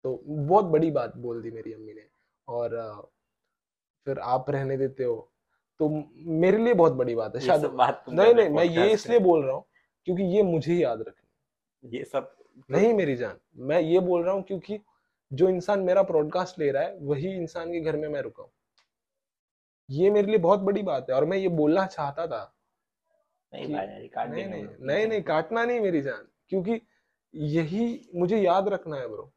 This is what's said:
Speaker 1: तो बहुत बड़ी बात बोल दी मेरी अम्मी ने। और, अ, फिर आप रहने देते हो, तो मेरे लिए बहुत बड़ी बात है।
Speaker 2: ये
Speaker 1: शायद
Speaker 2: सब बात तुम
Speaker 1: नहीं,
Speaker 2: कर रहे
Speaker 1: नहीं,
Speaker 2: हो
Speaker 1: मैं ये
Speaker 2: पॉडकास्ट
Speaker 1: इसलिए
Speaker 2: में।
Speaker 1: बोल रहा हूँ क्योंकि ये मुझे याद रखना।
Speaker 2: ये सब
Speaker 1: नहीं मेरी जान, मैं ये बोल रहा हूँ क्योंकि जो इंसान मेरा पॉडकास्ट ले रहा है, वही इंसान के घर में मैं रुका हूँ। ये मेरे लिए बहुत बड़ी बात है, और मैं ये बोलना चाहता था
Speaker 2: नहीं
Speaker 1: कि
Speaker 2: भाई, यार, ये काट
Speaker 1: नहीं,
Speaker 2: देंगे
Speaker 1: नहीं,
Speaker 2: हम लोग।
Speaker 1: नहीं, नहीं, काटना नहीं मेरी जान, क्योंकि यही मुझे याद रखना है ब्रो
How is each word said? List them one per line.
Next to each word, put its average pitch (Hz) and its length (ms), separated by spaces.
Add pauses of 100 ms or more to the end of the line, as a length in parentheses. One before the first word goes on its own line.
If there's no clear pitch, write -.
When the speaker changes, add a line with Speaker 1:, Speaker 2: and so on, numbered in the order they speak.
Speaker 1:
तो 127 220
बहुत 151 400
बड़ी 160 260
बात 120 260
बोल 120 240
दी 113 100
मेरी 113 220
अम्मी 110 200
ने। 107 100 (440)
और, 117 260
अ, 107 280 (1040)
फिर 135 140
आप 131 300
रहने 135 280
देते 135 260
हो, 117 280 (480)
तो 151 360
मेरे 165 420
लिए 233 160
बहुत 165 200
बड़ी 123 220
बात 110 200
है। 127 60
Speaker 2:
ये 127 60
Speaker 1:
शायद 151 140
Speaker 2:
सब 139 140
बात 127 300
तुम 131 100
Speaker 1:
नहीं, 190 120
Speaker 2:
कर 240 100
रहे 220 80
Speaker 1:
नहीं, 165 40
Speaker 2:
हो 147 60
Speaker 1:
मैं 165 100
ये 165 120
Speaker 2:
पॉडकास्ट 202 160
Speaker 1:
इसलिए 233 260
Speaker 2:
में। 185 80
Speaker 1:
बोल 160 180
रहा 131 100
हूँ - 100 (400)
क्योंकि 180 180
ये 190 200
मुझे 170 320
याद 123 260
रखना। - 260 (580)
Speaker 2:
ये 127 200
सब - 300 (360)
Speaker 1:
नहीं 202 220
मेरी 165 220
जान, 117 220 (180)
मैं 139 260
ये 165 180
बोल 180 240
रहा 185 100
हूँ 196 100
क्योंकि 196 360 (540)
जो 165 160
इंसान 185 300
मेरा 185 240
पॉडकास्ट 170 560
ले 143 120
रहा 135 120
है, 190 140
वही 147 380
इंसान 170 360
के 170 80
घर 151 160
में 151 120
मैं 147 140
रुका 120 220
हूँ। - 80 (1400)
ये 160 200
मेरे 208 180
लिए 214 100
बहुत 185 220
बड़ी 202 240
बात 139 260
है, 127 60
और 143 100
मैं 180 120
ये 190 100
बोलना 165 380
चाहता 156 420
था 110 280 (1000)
Speaker 2:
नहीं - 140
Speaker 1:
कि - 60
Speaker 2:
भाई, 98 140
यार, - 140
ये - 60
काट 120 220
Speaker 1:
नहीं, 147 60
Speaker 2:
देंगे 190 220
Speaker 1:
नहीं, 101 80
Speaker 2:
हम 104 80
लोग। 131 140
Speaker 1:
नहीं, 196 200
नहीं, 220 140
काटना 165 440
नहीं 240 140
मेरी 180 220
जान, 123 260 (220)
क्योंकि 196 320 (540)
यही 160 800
मुझे 180 220
याद 190 320
रखना 170 260
है 127 120
ब्रो 98 300